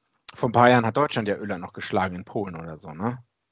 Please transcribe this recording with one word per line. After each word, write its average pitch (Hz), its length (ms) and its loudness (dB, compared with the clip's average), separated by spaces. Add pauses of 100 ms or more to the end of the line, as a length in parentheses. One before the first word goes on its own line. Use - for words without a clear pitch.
(340)
vor - 140 -2
ein 113 40 -4
paar 120 180 8
Jahren 123 160 6
hat 113 100 -2
Deutschland 135 320 0
ja 101 80 -2
Irland 98 240 -8
noch 87 120 -14
geschlagen 92 440 -4
in 92 80 -12
Polen 95 320 -8
oder 80 220 -12
so, 80 140 -16
ne? 117 300 -6 (300)